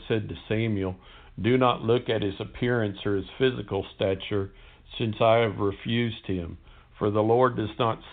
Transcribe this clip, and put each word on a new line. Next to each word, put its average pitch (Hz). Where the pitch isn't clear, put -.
said 107
to 82
Samuel, 104
'Do 117
not 127
look 120
at 110
his 98
appearance 110
or 101
his 95
physical 120
stature, 98
since 110
I 117
have 107
refused 113
him. 87
For 107
the 107
Lord 120
does 107
not 113